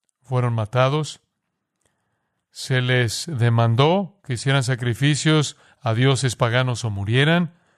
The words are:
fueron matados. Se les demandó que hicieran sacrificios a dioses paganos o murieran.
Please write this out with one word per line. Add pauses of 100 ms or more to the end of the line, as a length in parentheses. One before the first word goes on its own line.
(220)
fueron
matados. (1300)
Se
les
demandó
que
hicieran
sacrificios (260)
a
dioses
paganos
o
murieran. (260)